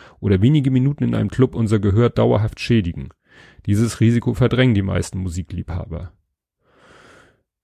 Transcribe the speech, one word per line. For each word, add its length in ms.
oder 200
wenige 300
Minuten 340
in 100
einem 140
Club, 260
unser 240
Gehör 300
dauerhaft 500
schädigen. 520
Dieses 340
Risiko 340
verdrängen 400
die 80
meisten 360
Musikliebhaber. 920